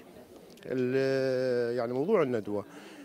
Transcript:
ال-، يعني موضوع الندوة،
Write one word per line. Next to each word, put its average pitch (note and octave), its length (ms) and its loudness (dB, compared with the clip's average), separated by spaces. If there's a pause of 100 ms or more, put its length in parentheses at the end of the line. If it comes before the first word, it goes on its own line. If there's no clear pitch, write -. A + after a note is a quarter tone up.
(680)
ال-، B2+ 1080 2
يعني A#2+ 160 0
موضوع E3 300 4
الندوة، G#2 420 0 (400)